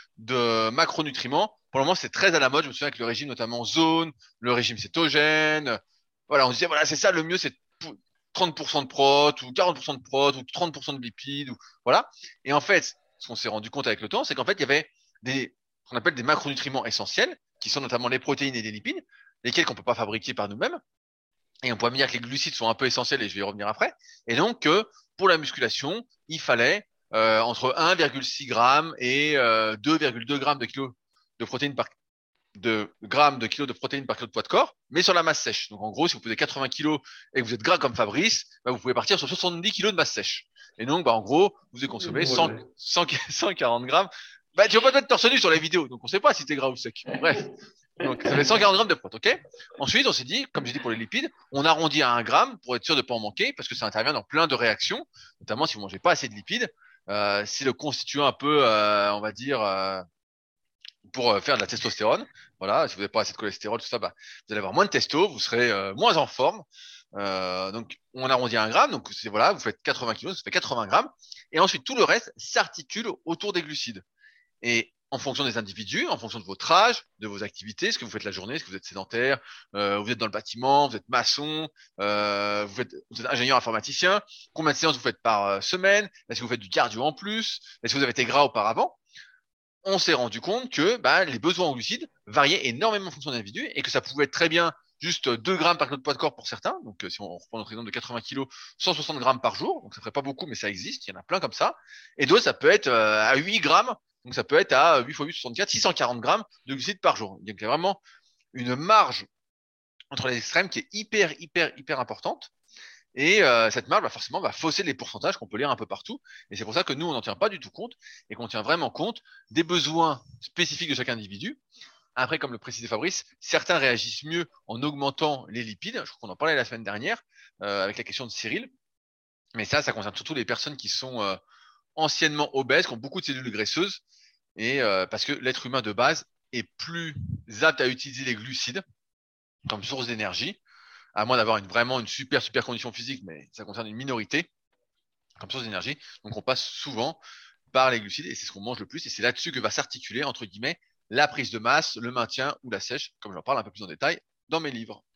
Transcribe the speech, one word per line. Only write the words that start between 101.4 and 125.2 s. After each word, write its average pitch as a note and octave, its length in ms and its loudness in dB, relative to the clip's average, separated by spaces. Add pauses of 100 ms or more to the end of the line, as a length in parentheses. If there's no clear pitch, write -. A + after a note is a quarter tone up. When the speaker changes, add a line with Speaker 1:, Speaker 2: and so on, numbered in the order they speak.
Speaker 1:
ça. - 240 0 (420)
Et C#3+ 80 2
d'autres, E3 180 8
ça B2+ 100 2
peut D3+ 180 6
être, C#3+ 160 6
euh, G#2+ 340 4
à A#2+ 140 6
huit F#3 240 2
grammes. F#3 340 4 (300)
Donc, B2 120 -12
ça A#2+ 100 0
peut D3 120 4
être F#3+ 140 4
à D3 280 8
huit B2 120 -4
fois D3 140 -6
huit, E3 80 -10
soixante-quatre, B2+ 360 -6
six - 120 0
cent F#3 100 4
quarante B2 300 -2
grammes F3+ 240 2 (200)
de C3+ 100 -8
glucides C3+ 260 -8
par E3 160 4
jour. G2+ 140 -8
Donc, G2 280 -14
il - 20 -12
y G#2+ 40 -6
a - 20 -2
vraiment E3+ 340 0 (520)
une B2 240 -4
marge F3 480 4 (840)
entre B2+ 200 -4
les B2 80 -2
extrêmes F3 320 0
qui - 100 -6
est - 140 -8
hyper, G#3 480 0
hyper, E3 360 -2
hyper C3+ 220 -4
importante. - 520 -6 (640)
Et, F3 280 6
euh, A#2 260 8
cette A2+ 200 -4
marge, F#3 140 4
bah, A#2+ 60 -2
forcément, - 300 -8
va D3+ 140 -2
fausser - 300 -2
les D3+ 100 -2
pourcentages - 420 -6
qu'on A2 120 -14
peut G#2 100 -8
lire C#3 120 0
un B2 60 2
peu A2 100 -8
partout. - 360 -12 (280)
Et G2+ 60 -14
c'est A2 80 -8
pour G#2+ 100 -10
ça F3+ 120 2
que C#3+ 80 -4
nous, D3+ 120 -6
on E3+ 60 -4
n'en B2+ 100 -4
tient G2 140 -8
pas G#3 140 2
du G3 100 -12
tout G2 100 -18
compte A#3 220 -14 (380)
et G#2+ 60 -12
qu'on A#2+ 120 -12
tient A2+ 140 -6
vraiment C#3+ 280 0
compte G#3+ 300 -6 (320)
des D3+ 120 2
besoins D#3+ 580 0 (180)
spécifiques E3 500 -4
de C3+ 60 0
chaque B2+ 140 -6
individu. A2+ 500 -8 (560)
Après, B2+ 240 -2
comme C3+ 140 -8
le A2 60 -12
précisait A2+ 280 -14
Fabrice, A#2 380 -4 (160)
certains E3 360 2
réagissent A#2+ 460 0
mieux D#3+ 260 -6 (180)
en A2+ 160 -8
augmentant C#3 640 -2